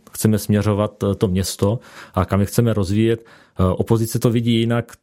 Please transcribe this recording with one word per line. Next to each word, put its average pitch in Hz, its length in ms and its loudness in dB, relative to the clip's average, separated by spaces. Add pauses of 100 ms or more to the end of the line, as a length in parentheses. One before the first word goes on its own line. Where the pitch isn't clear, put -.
(120)
chceme 107 280 0
směřovat, 104 640 -2
eh, 101 120 0
to 110 120 0
město 98 520 -2 (340)
a 92 120 0
kam 98 140 0
je 101 60 2
chceme 117 280 0
rozvíjet, 107 520 0 (340)
eh, 90 40 2
opozice 110 560 0
to 127 100 2
vidí 117 300 2
jinak, 117 320 -2 (120)